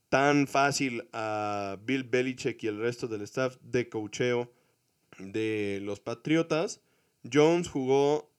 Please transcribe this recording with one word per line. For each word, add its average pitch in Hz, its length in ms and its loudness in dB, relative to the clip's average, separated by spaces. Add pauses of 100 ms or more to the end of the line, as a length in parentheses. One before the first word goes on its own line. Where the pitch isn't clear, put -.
tan 143 380 4
fácil 139 640 0
a 104 720 -6
Bill 131 200 -2
Belichick 127 600 -2
y - 20 -4
el 104 120 -4
resto 120 280 -4
del 107 160 -6
staff 127 400 -4
de 120 260 -2
coacheo 120 640 -4 (640)
de 101 640 -4
los 101 180 -8
Patriotas. 160 840 -2 (480)
Jones 165 380 6
jugó 139 720 2